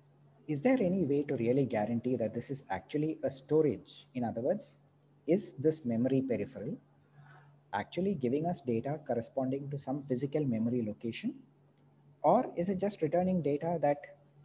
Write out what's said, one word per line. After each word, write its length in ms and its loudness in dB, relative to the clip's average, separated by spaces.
is 140 -2
there 180 6
any 240 2
way 200 2
to 120 -2
really 300 4
guarantee 500 0
that 180 -2
this 160 -6
is 200 -6
actually 540 -2
a 60 -2
storage? 840 0
In 80 -4
other 180 -2
words, 380 -2
is 280 0
this 300 0
memory 360 2
peripheral 560 -4
actually 420 -2
giving 320 0
us 140 -2
data 480 -2
corresponding 640 -2
to 80 -6
some 240 -6
physical 420 -2
memory 420 0
location? 480 -6
Or 340 4
is 120 0
it 120 -2
just 220 -2
returning 400 2
data 400 0
that 160 4